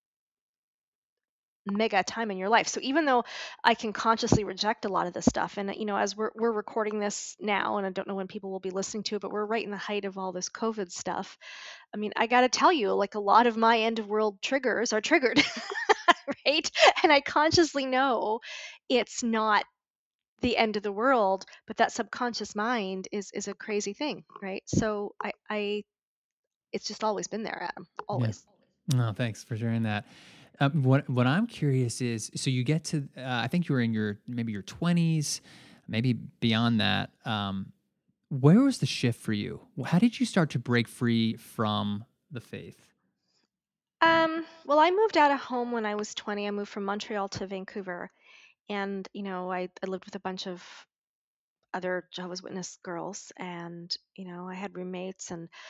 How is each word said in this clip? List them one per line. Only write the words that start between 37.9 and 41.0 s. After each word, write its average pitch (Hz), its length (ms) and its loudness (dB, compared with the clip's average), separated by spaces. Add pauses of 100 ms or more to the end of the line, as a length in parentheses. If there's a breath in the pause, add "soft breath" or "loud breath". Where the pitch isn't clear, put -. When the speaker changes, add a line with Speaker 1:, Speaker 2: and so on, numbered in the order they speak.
Speaker 2:
where 147 320 6
was 269 180 4
the - 80 0
shift - 340 -2
for 110 120 -4
you? 98 280 -4 (160)
Wh-, 123 100 -6
how 170 120 2
did 226 200 4
you 247 80 0
start 165 240 2
to - 100 -2
break 120 280 2
free 113 480 2